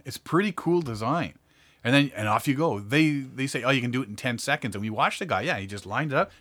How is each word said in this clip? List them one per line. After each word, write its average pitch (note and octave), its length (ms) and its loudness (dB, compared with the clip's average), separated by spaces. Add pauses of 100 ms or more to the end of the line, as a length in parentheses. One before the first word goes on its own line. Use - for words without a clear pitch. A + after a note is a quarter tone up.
it's - 140 -12
pretty G3+ 320 0
cool F3 320 0
design. A#2 520 -2 (480)
And A#2+ 120 2
then, C#3+ 200 6
and G#2+ 140 -2
off A2 180 4
you C#3 80 4
go. C3+ 240 2
They, C#3+ 420 2
they C3 260 -6
say, C3+ 160 -4
"Oh, B2+ 80 2
you C3+ 100 4
can B2 100 -2
do B2+ 120 0
it G2 60 -8
in G#2 60 -10
ten A#2+ 220 -2
seconds." C#3 400 -2
And G2+ 60 -6
we A2 80 -4
watched C#3 280 0
the G3+ 60 -4
guy. G#2+ 180 0
Yeah, D3 160 -2
he G2 80 -6
just G2 200 -10
lined B2 260 -2
it C3+ 60 2
up, G3 120 2 (100)